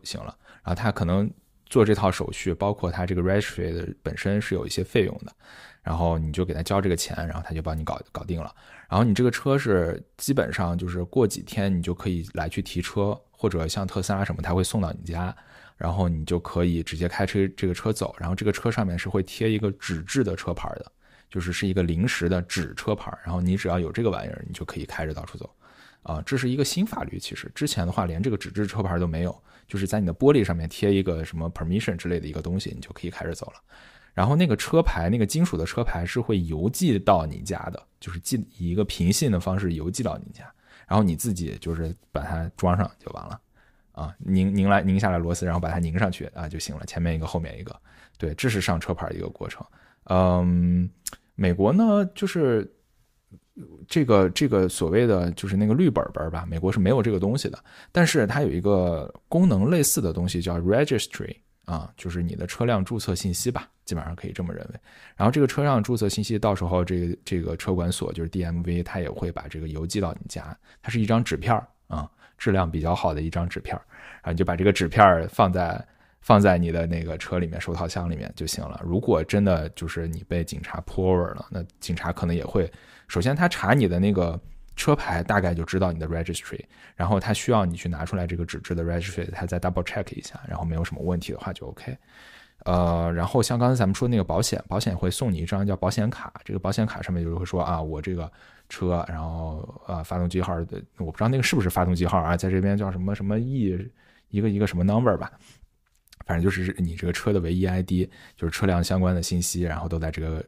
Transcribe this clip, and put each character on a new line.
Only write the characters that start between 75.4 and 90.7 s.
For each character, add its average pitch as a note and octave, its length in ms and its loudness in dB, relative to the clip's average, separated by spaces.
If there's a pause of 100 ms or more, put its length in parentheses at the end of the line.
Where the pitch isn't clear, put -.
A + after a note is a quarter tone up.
在， F2 340 -2 (360)
放 G#2 200 8
在 F#2+ 160 8
你 E2+ 140 2
的 E2 160 0
那 E2+ 160 -2
个 E2 140 -6
车 F2+ 200 -4
里 F2 100 0
面， E2 140 -8
手 E2+ 120 -6
套 E2+ 140 -2
箱 F2 220 -4
里 E2 60 -2
面 G#1+ 200 -8
就 E2 120 -6
行 - 200 -6
了。 - 160 -12
如 F2 160 0
果 F2+ 240 2
真 G2+ 200 2
的 E2 260 4
就 - 180 -10
是 E2 200 -6
你 E2 200 -6
被 F2 160 0
警 - 180 -6
察 - 200 -10
pull F#2 320 2
over F2 220 2
了， - 160 -12
那 F2 120 -6 (160)
警 - 160 -4
察 F2 160 -2
可 - 140 -4
能 E2+ 100 2
也 E2+ 80 -2
会， F2 280 0 (360)
首 F2 140 0
先 B2+ 140 2
他 E3+ 120 4
查 - 260 2
你 C3 140 6
的 F2 120 2
那 G2 120 4
个 E2+ 280 0 (360)
车 D3 200 2
牌， E2+ 260 -2
大 G2+ 180 0
概 F2+ 140 2
就 E2 100 -2
知 F#2 160 -2
道 F#2 120 2
你 E2 80 -4
的 D#2+ 80 -4
registry， - 520 -6 (360)
然 F2 120 -2
后 G2+ 120 4
他 G#2+ 140 0
需 - 180 0
要 G#2+ 140 4
你 E2+ 100 -2
去 F2+ 140 -8
拿 E2 160 -4
出 F#2 100 -4
来 F2+ 100 -2
这 F2 100 -4
个 E2+ 100 -4
纸 D#2+ 140 -8
质 - 140 -6
的 E2+ 100 0
registry， E2+ 480 -4
他 - 140 -6
再 F2 140 -2
double F2+ 240 -2
check - 320 -8
一 - 60 -10
下， - 260 -16
然 - 100 -8
后 - 80 -4
没 E2 100 -2